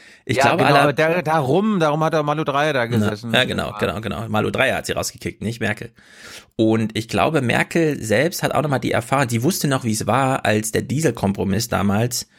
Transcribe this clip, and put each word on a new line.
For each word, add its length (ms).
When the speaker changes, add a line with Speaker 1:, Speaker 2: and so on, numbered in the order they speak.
Speaker 1:
Ich 120
Speaker 2:
Ja, 80
Speaker 1:
glaube, 180
Speaker 2:
genau, 80
Speaker 1:
alle 100
Speaker 2:
aber 120
da, 280
darum, 580
darum 240
hat 100
der 100
Malu 220
Dreyer 280
da 140
Speaker 1:
Na, 0
Speaker 2:
gesessen. 440
Speaker 1:
ja, 120
genau, 360
genau, 220
genau. 260
Malu 220
Dreyer 280
hat 100
sie 60
rausgekickt, 500
nicht 160
Merkel. 320
Und 420
ich 100
glaube, 340
Merkel 600
selbst 400
hat 140
auch 80
nochmal 160
die 140
Erfahrung, 340
die 160
wusste 240
noch, 160
wie 80
es 160
war, 380
als 260
der 100
Dieselkompromiss 840
damals 600